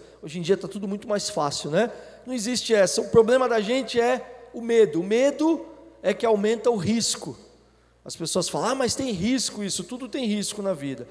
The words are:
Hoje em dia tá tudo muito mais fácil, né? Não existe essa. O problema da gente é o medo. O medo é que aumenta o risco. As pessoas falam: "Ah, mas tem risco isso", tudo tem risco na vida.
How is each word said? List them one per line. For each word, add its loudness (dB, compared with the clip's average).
Hoje -10
em -4
dia 2
tá -8
tudo -8
muito -6
mais -2
fácil, -2
né? 2
Não -8
existe -2
essa. 4
O -4
problema 6
da 2
gente -2
é -2
o -12
medo. 4
O 0
medo 2
é 2
que -4
aumenta 2
o 4
risco. -2
As -14
pessoas -2
falam: -2
"Ah, 0
mas 0
tem -2
risco -2
isso", -6
tudo -12
tem -6
risco -4
na -2
vida. -8